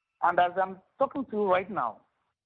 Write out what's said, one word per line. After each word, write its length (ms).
And 160
as 120
I'm 160
talking 280
to 120
you 80
right 240
now, 280